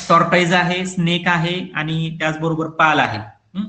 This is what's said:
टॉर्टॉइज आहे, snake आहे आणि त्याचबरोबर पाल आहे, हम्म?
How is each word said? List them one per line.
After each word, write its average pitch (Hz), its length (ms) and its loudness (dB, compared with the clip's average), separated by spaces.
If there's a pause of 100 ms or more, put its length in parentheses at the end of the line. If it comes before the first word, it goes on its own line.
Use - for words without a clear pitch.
टॉर्टॉइज 175 440 4
आहे, 180 320 0
snake 175 420 0
आहे 170 480 -2
आणि 160 440 -4
त्याचबरोबर 156 480 -2
पाल 151 320 2
आहे, 107 200 -2
हम्म? - 500 -10